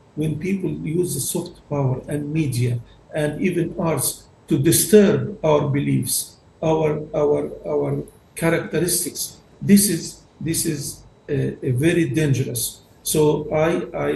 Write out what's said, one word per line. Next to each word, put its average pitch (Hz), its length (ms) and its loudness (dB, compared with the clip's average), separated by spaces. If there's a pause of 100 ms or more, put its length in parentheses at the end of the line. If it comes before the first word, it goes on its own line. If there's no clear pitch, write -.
(160)
when 151 240 -2
people 180 320 -2
use 151 420 -2
the 139 80 -4
soft - 480 -6
power 135 380 -2
and 147 260 -4
media 123 460 0 (360)
and 151 260 -2
even 175 380 0
arts 156 480 -2 (200)
to 160 100 2
disturb 160 880 4
our 147 240 2
beliefs, 135 680 -2 (240)
our, 156 400 0 (140)
our, 147 360 0 (140)
our 143 380 -2 (320)
characteristics, - 1000 -2 (240)
this 202 280 6
is, - 320 -6 (180)
this - 260 -4
is 143 380 -6 (260)
a, 135 360 -2
a 135 60 2
very 160 380 2
dangerous. 127 720 -2 (220)
So 151 500 2
I, 170 440 0
I, 147 180 -2